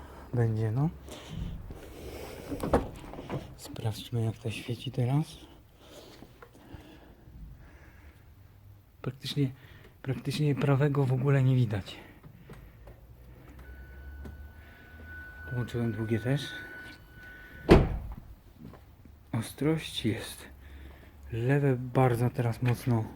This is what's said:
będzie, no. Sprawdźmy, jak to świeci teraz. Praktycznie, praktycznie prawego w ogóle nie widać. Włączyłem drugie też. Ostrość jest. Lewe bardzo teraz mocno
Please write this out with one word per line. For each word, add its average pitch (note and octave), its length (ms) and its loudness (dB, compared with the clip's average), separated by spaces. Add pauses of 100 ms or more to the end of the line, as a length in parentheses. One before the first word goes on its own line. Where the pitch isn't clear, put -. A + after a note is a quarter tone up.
(340)
będzie, A2 380 2
no. C#3 180 2 (2750)
Sprawdźmy, - 680 -4
jak A2 120 -2
to A2 140 -6
świeci A#2 400 -6
teraz. C3+ 340 2 (3750)
Praktycznie, C3+ 500 -2 (500)
praktycznie C#3 540 0
prawego C#3 500 4
w B2+ 80 2
ogóle C3+ 300 6
nie C3 120 8
widać. G#2+ 440 2 (3500)
Włączyłem A#2+ 380 0
drugie A2 280 2
też. C#3 220 2 (3000)
Ostrość C#3+ 760 0
jest. - 320 -2 (920)
Lewe C3 440 4
bardzo B2 540 4
teraz A#2+ 320 0
mocno A#2+ 420 4 (120)